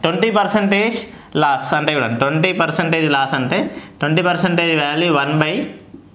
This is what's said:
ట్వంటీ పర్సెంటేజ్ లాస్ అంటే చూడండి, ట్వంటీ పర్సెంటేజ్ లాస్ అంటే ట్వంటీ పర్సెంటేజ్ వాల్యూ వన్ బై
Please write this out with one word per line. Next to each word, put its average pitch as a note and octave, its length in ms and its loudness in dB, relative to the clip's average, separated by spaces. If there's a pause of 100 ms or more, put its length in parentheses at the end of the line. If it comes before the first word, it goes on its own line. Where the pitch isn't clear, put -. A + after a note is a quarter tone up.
ట్వంటీ F3 300 0
పర్సెంటేజ్ G3+ 640 0 (380)
లాస్ C#3+ 380 0
అంటే D3+ 220 0
చూడండి, A#2 240 0
ట్వంటీ D#3+ 320 2
పర్సెంటేజ్ E3 600 0
లాస్ C#3 220 0
అంటే D3+ 380 -2 (280)
ట్వంటీ D#3 220 2
పర్సెంటేజ్ E3+ 600 2
వాల్యూ D#3 320 0
వన్ D3 280 2
బై E3+ 260 -2 (480)